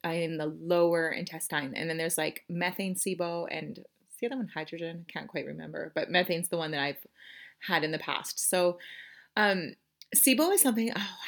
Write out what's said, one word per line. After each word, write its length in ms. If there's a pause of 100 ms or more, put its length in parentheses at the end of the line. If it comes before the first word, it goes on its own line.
in 340
the 80
lower 640
intestine. 640
And 140
then 100
there's, 200
like, 300
methane 460
sibo 560
and 280
what's 420
the 60
other 100
one? 120
Hydrogen? 600
I 40
can't 160
quite 180
remember, 480
but 160
methane's 380
the 80
one 140
that 100
I've 260 (540)
had 240
in 80
the 60
past. 500
So, 300 (580)
um, 380 (400)
sibo 380
is 80
something, 340
oh, 340